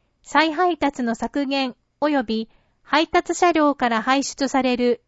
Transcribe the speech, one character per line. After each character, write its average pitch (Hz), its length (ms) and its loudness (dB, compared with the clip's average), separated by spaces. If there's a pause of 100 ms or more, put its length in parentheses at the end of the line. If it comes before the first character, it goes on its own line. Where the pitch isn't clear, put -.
(220)
再 311 300 0
配 349 240 0
達 277 260 -2
の 233 120 -2
削 269 320 -4
減 269 280 -4 (260)
及 285 220 0
び 220 260 -6 (340)
配 311 260 0
達 349 260 0
車 349 180 4
両 302 220 2
か 247 140 -2
ら 220 140 -2
排 269 200 0
出 - 240 -4
さ 262 140 0
れ 254 160 0
る 240 320 0